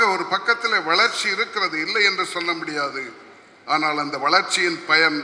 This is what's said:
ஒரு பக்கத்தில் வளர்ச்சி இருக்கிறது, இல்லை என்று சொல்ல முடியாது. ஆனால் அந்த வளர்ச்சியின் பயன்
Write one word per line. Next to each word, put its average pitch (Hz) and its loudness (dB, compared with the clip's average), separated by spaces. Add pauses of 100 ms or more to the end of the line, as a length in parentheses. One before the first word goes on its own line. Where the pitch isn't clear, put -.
ஒரு 185 0
பக்கத்தில் 208 0
வளர்ச்சி 214 2
இருக்கிறது, 196 -2
இல்லை 196 -2
என்று 190 2
சொல்ல 170 -4
முடியாது. 143 -4 (640)
ஆனால் 151 0
அந்த 143 -4
வளர்ச்சியின் 175 2
பயன் 156 4